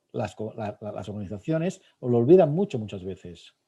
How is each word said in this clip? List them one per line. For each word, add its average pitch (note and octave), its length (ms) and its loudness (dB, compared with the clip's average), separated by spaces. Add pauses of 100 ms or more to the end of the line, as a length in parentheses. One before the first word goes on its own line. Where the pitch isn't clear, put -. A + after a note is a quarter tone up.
(120)
las A2+ 240 -6
co-, A2 200 -8
la, G#2 260 -8
la, G#2 100 -8
las G#2 180 -10
organizaciones G#2+ 720 -6 (200)
lo A#2+ 160 2
olvidan D3 340 8
mucho, E3 280 -2
muchas G2+ 240 -10
veces, F2+ 500 -14 (140)